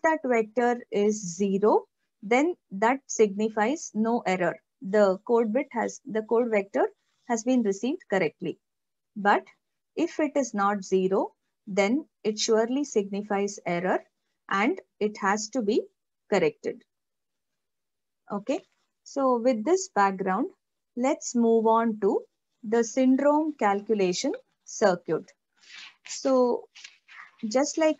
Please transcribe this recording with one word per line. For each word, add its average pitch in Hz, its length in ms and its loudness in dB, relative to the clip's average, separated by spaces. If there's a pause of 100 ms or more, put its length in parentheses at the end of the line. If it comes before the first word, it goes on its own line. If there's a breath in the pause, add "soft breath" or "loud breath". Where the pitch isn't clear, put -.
that 320 200 2
vector 240 580 0 (100)
is 208 440 -2
zero, 202 500 2 (360)
then 262 340 0 (160)
that 220 360 0
signifies 214 840 -2
no 226 320 0
error. 180 300 0 (260)
The 196 360 2 (100)
code 233 240 2
bit 277 200 -2
has, 208 340 -4
the 220 160 -6
code 233 280 0
vector 220 380 0 (400)
has 233 160 -4
been 247 200 2
received 214 460 -2
correctly. 175 500 -4 (560)
But 220 280 2 (520)
if 330 240 -2
it 294 160 0
is 277 180 -2
not 202 320 -2
zero, 190 480 0 (340)
then 208 380 0 (180)
it 214 160 -4
surely 233 460 0
signifies 202 800 -4
error 180 340 -2 (500)
and 247 300 0 (200)
it 208 180 -2
has 208 320 -2
to 262 120 -2
be 220 200 0 (500)
corrected. 170 520 -2 (1500)
Okay, 214 300 -4 (420)
so 262 340 0
with 226 280 0
this 370 280 0
background, 196 540 0 (480)
let's 254 400 -2
move 226 320 4
on 226 320 2
to 214 220 0 (420)
the 233 200 2
syndrome 277 760 2
calculation 202 720 0 (340)
circuit. 175 640 0 (760 loud breath)
So 254 560 0 (840 loud breath)
just 262 280 0
like 311 220 2